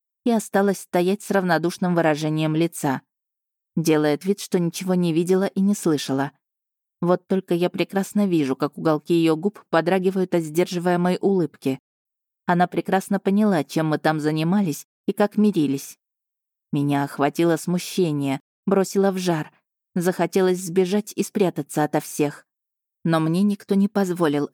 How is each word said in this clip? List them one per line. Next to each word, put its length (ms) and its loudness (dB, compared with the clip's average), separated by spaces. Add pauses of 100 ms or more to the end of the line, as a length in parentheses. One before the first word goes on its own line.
(260)
и 60 2
осталась 480 0
стоять 420 -2
с 80 -18
равнодушным 640 0
выражением 600 0
лица. 460 -2 (720)
Делает 500 2
вид, 140 -2
что 180 -4
ничего 380 -2
не 180 0
видела 320 2
и 160 -4
не 140 2
слышала. 560 -2 (760)
Вот 220 0
только 260 -2
я 160 0
прекрасно 560 -2
вижу, 300 0
как 220 -4
уголки 360 0
ее 220 4
губ 340 -6
подрагивают 640 0
от 80 2
сдерживаемой 800 0
улыбки. 580 0 (680)
Она 200 2
прекрасно 520 -2
поняла, 440 2
чем 240 -2
мы 120 0
там 200 0
занимались 680 0 (180)
и 80 -2
как 240 0
мирились. 640 0 (720)
Меня 320 0
охватило 540 0
смущение, 840 -2 (260)
бросило 460 2
в 60 -6
жар. 340 -2 (420)
Захотелось 680 0
сбежать 560 -2
и 80 -2
спрятаться 600 -2
ото 160 -2
всех. 460 -4 (580)
Но 160 2
мне 240 0
никто 320 -2
не 120 4
позволил 680 0